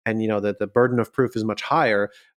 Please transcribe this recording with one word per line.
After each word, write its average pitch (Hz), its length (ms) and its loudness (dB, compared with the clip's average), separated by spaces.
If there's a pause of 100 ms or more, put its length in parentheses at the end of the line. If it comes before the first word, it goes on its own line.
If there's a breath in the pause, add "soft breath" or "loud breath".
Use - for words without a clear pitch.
and, 110 160 -2
you 107 80 -2
know, 107 120 0
the, 101 200 -2
the 104 60 -4
burden 123 340 2
of 110 100 -2
proof - 260 -2
is 113 60 -2
much 104 200 -4
higher 113 480 0 (280 soft breath)